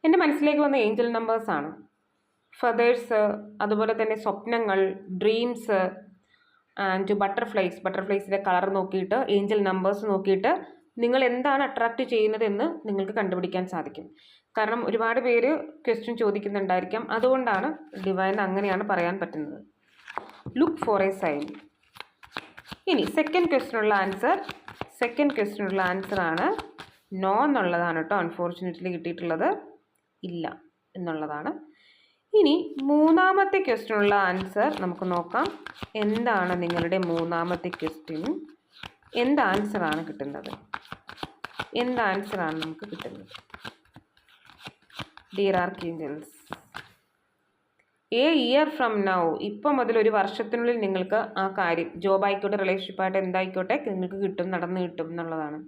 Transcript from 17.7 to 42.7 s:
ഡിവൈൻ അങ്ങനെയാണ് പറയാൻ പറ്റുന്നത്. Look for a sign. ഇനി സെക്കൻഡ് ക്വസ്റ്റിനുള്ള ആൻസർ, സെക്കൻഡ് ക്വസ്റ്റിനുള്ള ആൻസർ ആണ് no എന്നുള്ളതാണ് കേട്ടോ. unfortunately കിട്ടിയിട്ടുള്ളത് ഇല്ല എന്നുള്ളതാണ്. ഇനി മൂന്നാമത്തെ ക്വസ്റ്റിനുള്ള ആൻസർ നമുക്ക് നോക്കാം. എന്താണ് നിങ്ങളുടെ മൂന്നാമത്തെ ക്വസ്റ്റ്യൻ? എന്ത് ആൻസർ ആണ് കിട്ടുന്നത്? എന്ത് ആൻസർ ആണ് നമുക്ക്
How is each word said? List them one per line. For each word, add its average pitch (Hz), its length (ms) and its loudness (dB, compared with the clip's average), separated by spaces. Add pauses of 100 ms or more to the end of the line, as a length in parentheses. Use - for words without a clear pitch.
ഡിവൈൻ 190 320 2 (100)
അങ്ങനെയാണ് 196 460 0
പറയാൻ 175 300 0
പറ്റുന്നത്. 151 360 -8 (1000)
Look 330 140 2 (100)
for 214 140 2 (100)
a 190 40 0 (100)
sign. 147 220 -2 (1500)
ഇനി 302 140 4 (120)
സെക്കൻഡ് 320 360 2
ക്വസ്റ്റിനുള്ള 226 400 0 (100)
ആൻസർ, 196 340 0 (640)
സെക്കൻഡ് 269 360 0
ക്വസ്റ്റിനുള്ള 202 440 -2 (100)
ആൻസർ 190 280 -2 (120)
ആണ് 170 160 0 (760)
no 190 120 2 (120)
എന്നുള്ളതാണ് 175 560 2
കേട്ടോ. 202 220 0
unfortunately 175 680 -4
കിട്ടിയിട്ടുള്ളത് 170 540 -2 (800)
ഇല്ല 170 160 -8 (540)
എന്നുള്ളതാണ്. 156 540 -6 (880)
ഇനി 294 140 6 (360)
മൂന്നാമത്തെ 370 760 6
ക്വസ്റ്റിനുള്ള 214 480 2 (160)
ആൻസർ 190 400 0 (140)
നമുക്ക് 180 300 -4
നോക്കാം. 175 320 0 (580)
എന്താണ് 214 500 2 (100)
നിങ്ങളുടെ 170 360 0 (100)
മൂന്നാമത്തെ 170 720 -2
ക്വസ്റ്റ്യൻ? 160 440 -8 (1000)
എന്ത് 277 260 4
ആൻസർ 208 400 0
ആണ് 156 180 -2
കിട്ടുന്നത്? 143 440 -10 (1300)
എന്ത് 247 280 0
ആൻസർ 196 380 -4
ആണ് 156 160 -4
നമുക്ക് 160 300 -12